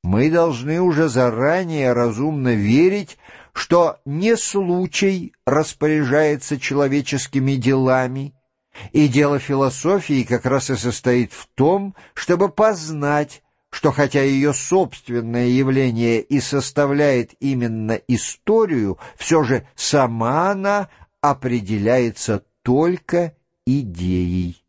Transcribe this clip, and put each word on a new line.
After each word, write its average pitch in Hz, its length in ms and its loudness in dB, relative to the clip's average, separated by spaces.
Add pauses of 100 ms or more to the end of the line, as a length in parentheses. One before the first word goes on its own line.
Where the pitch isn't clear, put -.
Мы 104 260 2
должны 160 520 0
уже 165 260 2
заранее 131 840 0
разумно 123 600 0
верить, 147 640 2 (360)
что - 520 0
не 185 300 0
случай 185 960 -2 (120)
распоряжается 147 1120 0
человеческими 139 960 -2
делами, 131 840 0 (560)
и 147 160 4
дело 143 320 2
философии 139 840 0
как 123 220 -2
раз 127 240 0
и 131 60 0
состоит 123 560 0
в - 240 -20
том, 190 400 0 (180)
чтобы 180 360 0
познать, 156 960 -2 (300)
что - 180 2
хотя 143 300 2
ее 135 320 2
собственное 120 920 -2
явление 123 760 2
и 139 180 0
составляет 139 1000 0
именно 117 540 -2 (140)
историю, 135 920 0 (180)
все 156 260 0
же 123 320 -2
сама 131 760 0
она 196 380 -2 (320)
определяется 117 1200 -2 (180)
только 170 760 0 (300)
идеей. 90 1040 -2